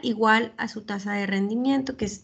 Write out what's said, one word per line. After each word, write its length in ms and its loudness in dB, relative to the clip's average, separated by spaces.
igual 540 2
a 100 -4
su 160 -12
tasa 300 -6
de 120 -2
rendimiento, 720 0
que 80 -2
es 180 -8